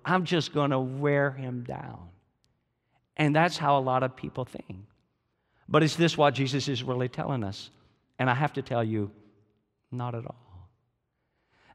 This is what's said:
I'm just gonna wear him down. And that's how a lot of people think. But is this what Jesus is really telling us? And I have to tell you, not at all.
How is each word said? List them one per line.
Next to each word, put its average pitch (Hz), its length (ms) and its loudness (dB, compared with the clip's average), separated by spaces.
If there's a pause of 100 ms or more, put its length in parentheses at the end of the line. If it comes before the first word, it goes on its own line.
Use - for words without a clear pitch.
I'm 180 200 0
just 160 280 0
gonna 143 280 2
wear 139 500 0
him 131 320 -8
down. 120 460 -12 (1080)
And 151 200 4
that's 165 200 4
how 143 220 4
a - 20 0
lot 131 220 2
of 127 140 -2
people 139 280 -8
think. - 400 -14 (840)
But 151 160 4
is 151 120 0
this 165 220 4
what 143 160 6
Jesus 131 320 -2
is 127 160 -2
really 127 260 -2
telling 127 360 -4
us? - 260 -8 (480)
And 127 100 0
I 120 60 4
have 147 200 0
to 135 80 -4
tell 123 200 -2
you, 107 300 -2 (800)
not 123 240 -6
at 117 100 -8
all. - 420 -18 (1080)